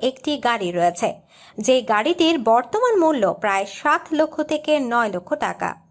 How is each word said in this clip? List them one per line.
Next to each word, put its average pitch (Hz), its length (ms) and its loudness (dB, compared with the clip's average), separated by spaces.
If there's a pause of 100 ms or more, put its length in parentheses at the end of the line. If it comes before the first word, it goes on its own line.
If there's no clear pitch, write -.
একটি 254 300 -4 (140)
গাড়ি 220 240 -2
রয়েছে, 175 380 0 (500)
যে 240 180 2 (140)
গাড়িটির 330 460 2 (140)
বর্তমান 427 480 2
মূল্য 311 260 2 (180)
প্রায় 196 240 0 (120)
সাত 320 240 0 (100)
লক্ষ 311 300 0
থেকে 302 300 -2 (200)
নয় 233 200 0
লক্ষ 180 180 -8 (160)
টাকা। - 240 -6 (200)